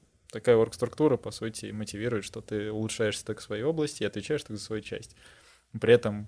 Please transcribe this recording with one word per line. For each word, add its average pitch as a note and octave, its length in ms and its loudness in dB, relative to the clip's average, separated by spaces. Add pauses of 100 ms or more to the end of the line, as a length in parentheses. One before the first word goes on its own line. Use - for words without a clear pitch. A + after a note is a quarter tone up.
(320)
такая A2+ 260 6
оргструктура, A#2+ 600 2
по - 140 -6
сути, A2 400 -8
мотивирует, G#2+ 540 -4
что - 160 -10
ты G#2+ 300 -4
улучшаешься A2 540 -2
только G#2+ 160 -6
в - 40 -14
своей G#2+ 180 -6
области D3+ 400 -2
и - 20 0
отвечаешь - 380 -4
только G#2+ 140 -10
за G2+ 60 -10
свою G#2+ 180 -6
часть. - 340 -12 (640)
При A2 140 8
этом, G#2 340 2